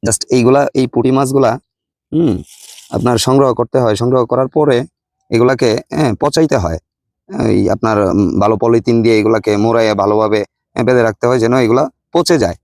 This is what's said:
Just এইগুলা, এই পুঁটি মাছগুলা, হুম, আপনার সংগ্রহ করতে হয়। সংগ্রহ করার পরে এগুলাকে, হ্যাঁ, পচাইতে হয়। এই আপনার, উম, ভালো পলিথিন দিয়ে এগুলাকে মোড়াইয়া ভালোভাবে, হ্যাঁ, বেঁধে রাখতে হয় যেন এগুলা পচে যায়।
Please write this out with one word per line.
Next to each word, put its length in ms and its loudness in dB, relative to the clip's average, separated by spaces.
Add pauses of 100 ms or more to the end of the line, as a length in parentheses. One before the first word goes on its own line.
Just 240 -4
এইগুলা, 320 2 (180)
এই 140 2
পুঁটি 180 0
মাছগুলা, 400 0 (600)
হুম, 220 0 (600)
আপনার 220 0
সংগ্রহ 360 2
করতে 260 -4
হয়। 160 2
সংগ্রহ 300 0
করার 220 -2
পরে 300 0 (520)
এগুলাকে, 400 2 (220)
হ্যাঁ, 280 0
পচাইতে 380 0
হয়। 220 -4 (720)
এই 200 0
আপনার, 340 -2
উম, 360 0
ভালো 180 2
পলিথিন 460 0
দিয়ে 160 2
এগুলাকে 380 0
মোড়াইয়া 360 2
ভালোভাবে, 460 0 (340)
হ্যাঁ, 120 -2
বেঁধে 180 2
রাখতে 240 -2
হয় 120 0
যেন 180 0
এগুলা 320 0 (240)
পচে 300 0
যায়। 200 -4